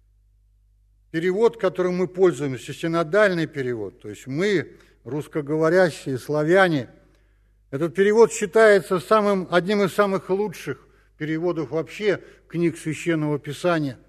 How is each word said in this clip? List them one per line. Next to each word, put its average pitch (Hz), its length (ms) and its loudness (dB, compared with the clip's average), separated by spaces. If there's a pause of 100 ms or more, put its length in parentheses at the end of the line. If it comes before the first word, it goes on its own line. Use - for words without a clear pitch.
(1120)
перевод, 185 460 0
которым 180 400 -2
мы 180 100 -2
пользуемся, 147 680 0
синодальный 170 760 0
перевод, 123 520 -8
то 107 80 -16
есть 104 200 -14
мы, 165 480 -2 (260)
русскоговорящие, 156 1160 0
славяне, 151 680 2 (840)
этот 143 240 -6
перевод 208 380 4
считается 202 680 4
самым, 202 500 2
одним 180 320 2
из 185 100 0
самых 196 380 0
лучших 190 560 -6 (300)
переводов 160 540 -4
вообще 165 520 -4 (240)
книг 170 320 -2
Священного 151 600 -4
Писания. 147 600 -4 (100)